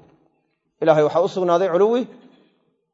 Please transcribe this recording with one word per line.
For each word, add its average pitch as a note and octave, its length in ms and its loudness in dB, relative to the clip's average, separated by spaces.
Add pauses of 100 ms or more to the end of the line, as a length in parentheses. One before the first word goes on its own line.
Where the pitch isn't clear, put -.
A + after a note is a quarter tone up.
(840)
Ilaahay D#3 220 2
waxaa D#3 200 0
u G3 40 -2
sugnaaday F3+ 420 -2
culuwi, G#3+ 320 0 (920)